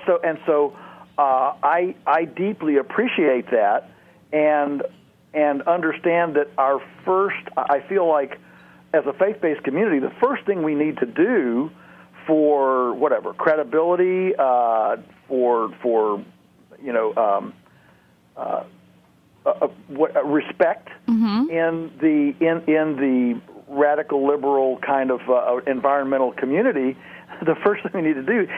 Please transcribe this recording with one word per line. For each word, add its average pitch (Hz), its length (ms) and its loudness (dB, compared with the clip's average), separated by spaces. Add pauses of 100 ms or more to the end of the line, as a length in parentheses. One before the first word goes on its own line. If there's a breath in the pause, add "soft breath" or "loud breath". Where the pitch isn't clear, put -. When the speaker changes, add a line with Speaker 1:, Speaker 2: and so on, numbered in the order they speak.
Speaker 1:
so, 175 180 2
and 160 220 -2
so, 147 320 2 (400 loud breath)
uh, 135 440 2
I, 170 340 0 (120)
I 160 160 2
deeply 170 540 -2
appreciate 151 760 0
that, 110 380 0 (420 soft breath)
and, 147 520 0 (500)
and 147 300 0
understand 170 720 0
that 147 120 2 (100)
our 135 240 0 (220)
first, 190 420 -2 (120)
I - 240 0
feel 190 260 -2
like, 147 320 -2 (540 loud breath)
as 156 120 2
a 139 60 -2
faith-based 185 540 -2
community, 165 340 0
the 131 220 -4
first 254 240 0
thing 190 180 -2
we 151 120 0
need 151 240 -2
to 127 60 0
do 147 680 0 (540 loud breath)
for 135 680 2
whatever 123 400 0
credibility, 175 1000 0
uh, 117 600 2 (320)
for, 120 540 0
for, 107 420 0 (580)
you 135 120 -8
know, 110 240 -2
um, 104 360 0 (840 soft breath)
uh, - 260 -6 (840)
uh, 143 220 0 (200)
what, 147 280 -2
uh, 139 80 2
respect 151 640 0 (200)
Speaker 2:
Mm-hmm. 226 420 2
Speaker 1:
in 165 500 -2
the, 151 460 2
in, 165 180 0 (100)
in 156 240 2
the 127 440 0 (260)
radical 143 600 0
liberal 135 500 2
kind 135 340 0
of, 123 180 -4
uh, 123 360 2
environmental 135 680 0
community, 139 640 -2 (240 loud breath)
<laughs> - 220 -20
the 160 220 0
first 202 200 0
thing 170 120 -8
we 185 60 -2
need 156 140 2
to 131 80 -6
do 190 240 0 (100)